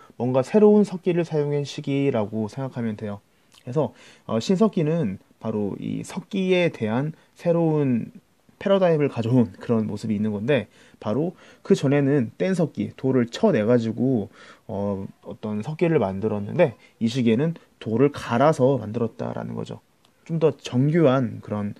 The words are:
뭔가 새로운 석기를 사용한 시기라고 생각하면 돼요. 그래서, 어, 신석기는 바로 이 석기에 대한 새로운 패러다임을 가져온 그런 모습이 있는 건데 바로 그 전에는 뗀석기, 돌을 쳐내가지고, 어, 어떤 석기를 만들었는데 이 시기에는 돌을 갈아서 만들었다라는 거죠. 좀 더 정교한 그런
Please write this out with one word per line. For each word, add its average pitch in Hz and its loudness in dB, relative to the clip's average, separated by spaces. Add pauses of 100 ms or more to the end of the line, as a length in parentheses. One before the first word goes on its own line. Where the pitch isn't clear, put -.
(180)
뭔가 127 0
새로운 208 6
석기를 180 -2
사용한 147 -2
시기라고 127 -2
생각하면 120 -6
돼요. 104 -10 (400)
그래서, 127 -2 (320)
어, 113 -2
신석기는 165 0 (200)
바로 107 -4
이 107 -6
석기에 185 0
대한 123 -2 (220)
새로운 151 0 (480)
패러다임을 175 2
가져온 117 2
그런 110 -2
모습이 107 -4
있는 104 -2
건데 107 -2 (320)
바로 139 -4 (280)
그 196 4
전에는 139 2
뗀석기, 165 -2
돌을 127 0
쳐내가지고, 117 0 (380)
어, 101 -6 (160)
어떤 107 -8
석기를 160 0
만들었는데 104 0 (240)
이 117 0
시기에는 123 2 (240)
돌을 135 2
갈아서 127 2
만들었다라는 104 -6
거죠. 57 -10 (460)
좀 165 -6
더 151 2
정교한 131 2
그런 104 -6